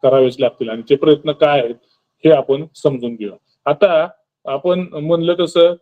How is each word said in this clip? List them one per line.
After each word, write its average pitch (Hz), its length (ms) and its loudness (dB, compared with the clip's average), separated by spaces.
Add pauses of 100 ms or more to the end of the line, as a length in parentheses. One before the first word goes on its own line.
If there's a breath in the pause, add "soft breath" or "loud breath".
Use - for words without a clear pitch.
करावेच 131 380 2
लागतील. 120 300 -4
आणि 113 200 -10
ते 139 60 4
प्रयत्न 147 360 0
काय 143 280 0
आहेत 117 140 -4 (500)
हे 160 60 4
आपण 139 440 0
समजून 123 400 -4
घेऊया. 104 220 -12 (340)
आता 165 380 2 (380)
आपण 180 460 -4
म्हणलं 165 420 -2
कसं 175 480 2